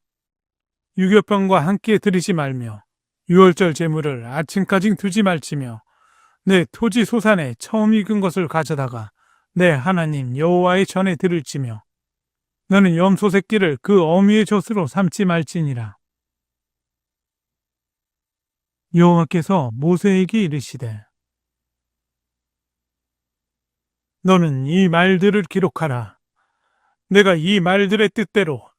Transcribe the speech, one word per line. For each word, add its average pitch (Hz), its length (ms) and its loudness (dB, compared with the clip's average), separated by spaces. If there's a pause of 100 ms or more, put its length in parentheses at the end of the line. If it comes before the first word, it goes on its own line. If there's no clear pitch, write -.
(960)
유교병과 190 640 2
함께 196 380 0
드리지 185 340 -2
말며 127 500 -6 (460)
유월절 180 460 4
제물을 156 500 -4
아침까지 180 720 -2
두지 202 260 -2
말지며 143 600 -4 (640)
내 185 280 4
토지 226 320 0
소산에 180 540 0
처음 220 340 0
익은 214 280 0
것을 180 280 -2
가져다가 131 640 -6 (400)
내 175 180 2
하나님 147 640 -2
여호와의 180 500 2
전에 185 300 -2
드릴지며 139 680 -6 (840)
너는 185 280 4
염소 190 320 2
새끼를 185 520 0
그 196 220 2
어미의 196 420 2
젖으로 202 420 -2
삼지 190 380 -2
말지니라. 151 720 -4 (3000)
여호와께서 170 800 2
모세에게 185 680 0
이르시되 123 640 -8 (3250)
너는 165 440 2
이 180 220 2
말들을 185 540 2
기록하라. 156 760 -6 (880)
내가 190 260 4
이 180 260 0
말들의 196 500 0
뜻대로 170 580 -4 (100)